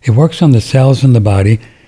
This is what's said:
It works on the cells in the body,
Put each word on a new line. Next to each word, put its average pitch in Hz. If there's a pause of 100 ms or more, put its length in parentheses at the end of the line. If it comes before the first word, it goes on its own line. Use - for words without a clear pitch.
It 120
works 147
on 156
the 113
cells 131
in 135
the 120
body, 101 (280)